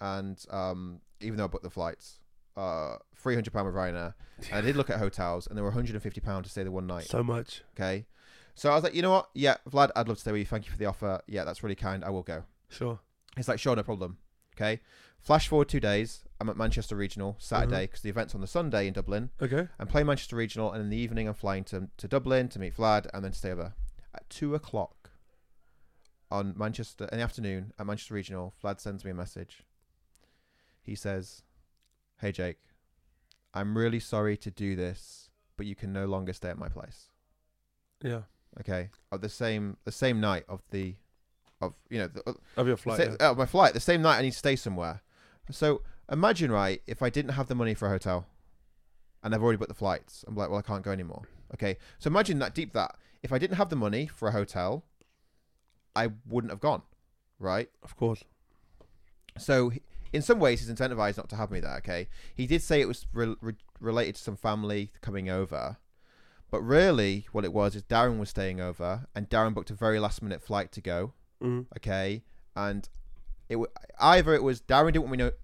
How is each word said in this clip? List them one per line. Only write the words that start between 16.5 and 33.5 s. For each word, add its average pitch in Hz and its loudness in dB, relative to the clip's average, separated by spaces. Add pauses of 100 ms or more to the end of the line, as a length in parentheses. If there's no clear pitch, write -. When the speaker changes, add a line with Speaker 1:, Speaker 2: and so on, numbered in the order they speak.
Speaker 1:
at 78 -4
Manchester 110 0
Regional 101 -4
Saturday 113 2
Speaker 2:
Uh-huh. - -2
Speaker 1:
'cause - -6
the 104 -4
event's 107 -4
on 98 -6
the 95 -4
Sunday 113 0
in 95 -2
Dublin. 101 -2 (120)
Speaker 2:
Okay. 143 0 (140)
Speaker 1:
I'm 101 -6
playing 147 4
Manchester 135 0
Regional, 113 -2
and 107 -6
in 104 -4
the 107 -2
evening 113 -2
I'm 104 -4
flying 95 -2
to, 95 -6
to - -10
Dublin 131 2
to 101 -10
meet 92 -6
Vlad 107 4
and 98 -6
then 95 -4
stay - -4
over. 87 -6 (420)
At - -18
two 147 -2
o'clock - -6 (1200)
on 98 -2
Manchester, 107 -6
in 113 -4
the 117 0
afternoon 101 -4
at 101 -8
Manchester 104 -8
Regional, 95 -8
Vlad 101 -6
sends 98 -10
me 95 -8
a 92 -8
message. - -12 (1200)
He 101 -10
says, 98 -8 (760)
"Hey 101 -4
Jake, 90 -6 (960)